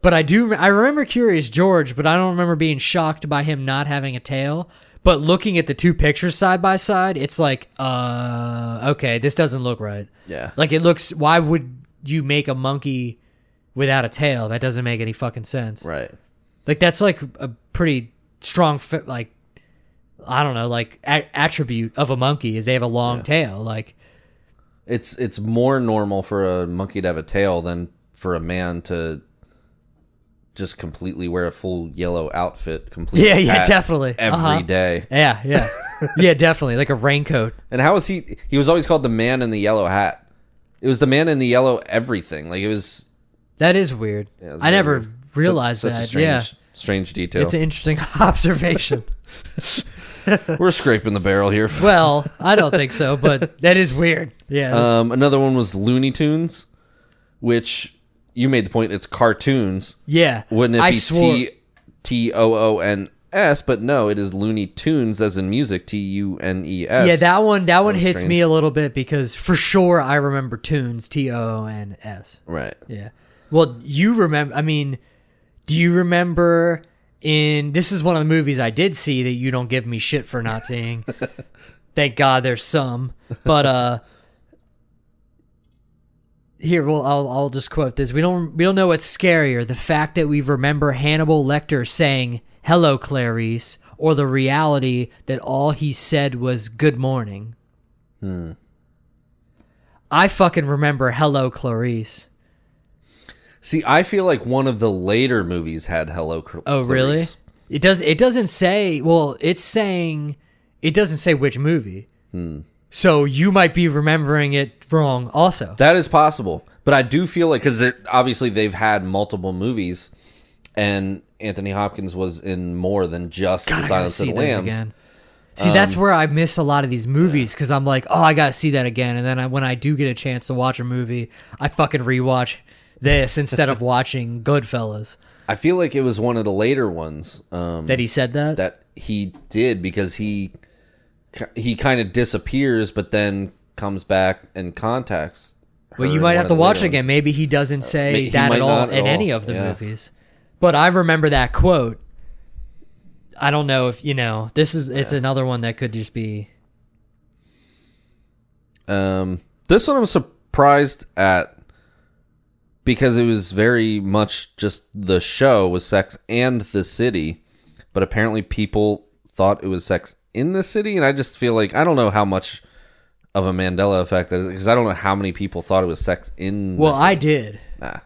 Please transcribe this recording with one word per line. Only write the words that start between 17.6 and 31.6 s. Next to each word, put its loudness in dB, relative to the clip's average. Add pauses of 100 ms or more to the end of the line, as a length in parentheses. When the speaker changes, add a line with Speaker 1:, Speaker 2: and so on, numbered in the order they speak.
Speaker 1:
pretty -2 (260)
strong, 0
fi-, -8
like, -10 (960)
I 0
don't 0
know, -4
like, -6
a-, 0 (100)
attribute -2
of 0
a 0
monkey -2
is -6
they 0
have 2
a -2
long -2
Speaker 2:
Yeah. -10
Speaker 1:
tail. -2
Like, -10 (880)
Speaker 2:
It's, -6
it's -6
more 0
normal 0
for -2 (160)
a -4
monkey -6
to -2
have -4
a -8
tail 0
than -8 (260)
for -6
a -4
man -6
to -6 (1300)
just -10
completely -10
wear -2
a -4
full -8